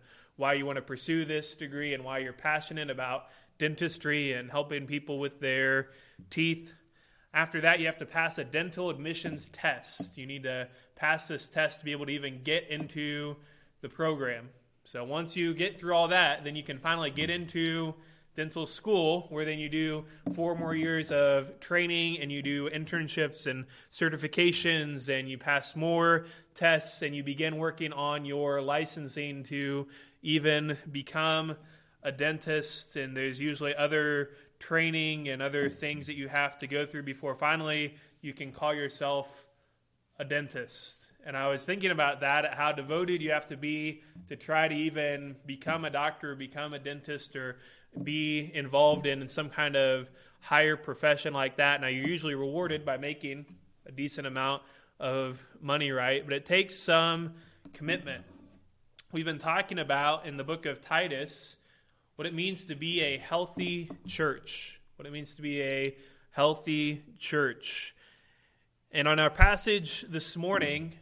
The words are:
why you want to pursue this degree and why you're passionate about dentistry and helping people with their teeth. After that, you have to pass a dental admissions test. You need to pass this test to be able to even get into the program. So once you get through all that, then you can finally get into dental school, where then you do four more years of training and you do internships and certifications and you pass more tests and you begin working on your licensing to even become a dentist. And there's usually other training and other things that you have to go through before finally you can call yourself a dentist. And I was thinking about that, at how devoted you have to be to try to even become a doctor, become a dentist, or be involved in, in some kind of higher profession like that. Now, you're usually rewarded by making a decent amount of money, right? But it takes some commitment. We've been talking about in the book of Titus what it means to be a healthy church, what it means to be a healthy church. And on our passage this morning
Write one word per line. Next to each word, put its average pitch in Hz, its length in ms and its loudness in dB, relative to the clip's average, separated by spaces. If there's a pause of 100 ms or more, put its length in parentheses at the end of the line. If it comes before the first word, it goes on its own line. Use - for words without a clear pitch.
(360)
why 139 200 2
you 139 100 -2
want 139 100 -4
to 135 60 -4
pursue 160 420 -2
this 151 320 -4
degree 143 380 -4
and 131 100 -6
why 131 140 -4
you're 131 160 -4
passionate 156 560 -2
about 127 380 -4 (320)
dentistry 147 760 0
and 123 180 -6
helping 143 360 -2
people 143 320 -4
with 139 200 -4
their 135 520 2 (380)
teeth. 165 440 0 (600)
After 160 260 2
that, 165 220 6
you 160 60 0
have 160 100 -2
to 147 80 -8
pass 165 320 -2
a 143 80 -4
dental 170 440 -2
admissions 156 580 -6
test. - 720 -4
You 131 80 -10
need 139 180 -10
to 127 260 -4 (260)
pass 156 320 0
this 147 220 -6
test 156 300 0
to 156 60 -12
be 147 60 -4
able 143 140 -4
to 143 80 -2
even 135 300 -6
get 160 260 0
into 147 680 -6 (460)
the 135 80 -10
program. 131 640 -2 (340)
So 120 180 -8
once 160 320 -4
you 170 180 2
get 175 220 0
through 175 200 0
all 170 120 8
that, 156 380 6
then 147 100 -6
you 151 80 -8
can 139 160 -8
finally 165 300 0
get 147 200 -2
into 165 640 -2 (440)
dental 156 280 -4
school, 170 640 2
where 156 120 -2
then 156 160 -2
you 151 80 -4
do 156 380 -2 (280)
four 170 220 0
more 165 180 -2
years 160 380 0
of 139 480 6
training 170 600 2
and 143 120 -4
you 143 100 -4
do 143 280 0
internships 156 800 -2
and 131 180 -4 (260)
certifications 156 1200 2
and 131 200 0
you 131 80 -8
pass 143 380 0
more 165 520 4 (260)
tests 160 480 4
and 143 120 -2
you 143 80 -4
begin 156 360 -2
working 160 340 -2
on 147 320 -2
your 143 380 0
licensing 143 840 -2
to 139 460 -4 (320)
even 151 560 2 (120)
become 156 680 0 (440)
a 139 120 -4
dentist. 151 800 -2
And 135 220 -6
there's 131 240 -2
usually 143 340 -2
other 147 540 2 (280)
training 160 720 0
and 131 140 -4
other 143 280 0
things 147 380 -6
that 151 80 -8
you 139 140 -6
have 143 280 0
to 143 80 -10
go 143 200 -2
through 147 180 -8
before 135 320 -6
finally 151 580 0 (280)
you 143 120 -10
can 135 200 -12
call 151 200 0
yourself 143 720 -2 (720)
a 147 60 -6
dentist. 139 880 -6 (140)
And 143 100 -8
I 135 140 0
was 139 160 0
thinking 190 260 0
about 143 300 4
that, 147 240 4
at 139 80 0
how 147 180 2
devoted 160 500 0
you 156 100 0
have 151 160 2
to 143 100 -10
be 151 440 -4 (280)
to 143 80 -8
try 156 320 2
to 156 40 -2
even 147 640 -2 (100)
become 156 380 -4
a 156 60 -2
doctor, 143 460 -2
become 147 380 -8
a 139 60 -8
dentist, 143 560 -10
or 127 220 -6 (440)
be 151 520 -2
involved 143 520 6
in, 139 160 0
in 131 60 -8
some 147 220 -4
kind 147 260 0
of 131 340 4 (300)
higher 156 380 6
profession 147 560 0
like 135 240 0
that. 143 240 6
Now, 131 60 0
you're 131 200 0
usually 156 280 -2
rewarded 151 500 -2
by 139 100 0
making 143 520 -6 (380)
a 123 60 -18
decent 139 340 -6
amount 135 380 0 (380)
of 131 440 -4 (160)
money, 143 300 0
right? 131 320 2
But 143 100 -4
it 139 120 -4
takes 190 300 4
some 165 580 4 (400)
commitment. 151 500 -6 (880)
We've 160 140 -2
been 160 120 -2
talking 175 420 0
about 147 460 2
in 143 120 -8
the 135 80 -6
book 165 200 -4
of 139 140 -4
Titus 160 800 -2 (600)
what 151 80 -6
it 170 80 -4
means 185 300 -4
to 156 120 -8
be 165 260 0
a 139 160 0
healthy 175 720 -2 (160)
church, - 720 -4 (160)
what 147 100 -16
it 143 60 -12
means 147 240 -10
to 156 60 -16
be 143 200 -2
a 135 360 -2 (340)
healthy 151 720 2 (160)
church. - 760 -2 (960)
And 143 160 2
on 156 140 6
our 151 100 6
passage 196 800 4
this 160 300 -6
morning 165 640 0